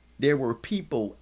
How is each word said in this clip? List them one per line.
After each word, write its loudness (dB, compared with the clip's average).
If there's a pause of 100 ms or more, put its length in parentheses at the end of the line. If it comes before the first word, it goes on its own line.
(180)
there 4
were 0
people -4